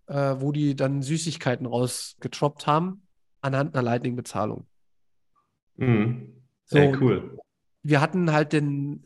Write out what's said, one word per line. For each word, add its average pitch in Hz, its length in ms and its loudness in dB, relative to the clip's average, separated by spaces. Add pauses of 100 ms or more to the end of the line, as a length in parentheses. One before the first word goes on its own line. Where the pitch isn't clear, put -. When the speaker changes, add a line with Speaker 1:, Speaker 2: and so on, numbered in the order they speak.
Speaker 1:
äh, 139 320 -2
wo 139 120 0
die 147 240 0
dann 139 260 0
Süßigkeiten 143 640 -2
rausgetroppt 123 1000 -4
haben 180 400 0 (320)
anhand 139 340 -2
einer 127 100 0
Lightning-Bezahlung. 117 840 -2 (1120)
Speaker 2:
Mhm. 120 560 0 (320)
Speaker 1:
So, 147 140 4
Speaker 2:
Ey, 143 100 8
Speaker 1:
und 135 120 0
Speaker 2:
cool. 104 380 0 (420)
Speaker 1:
wir 147 200 4
hatten 165 320 2
halt 151 180 2
den, 143 540 -2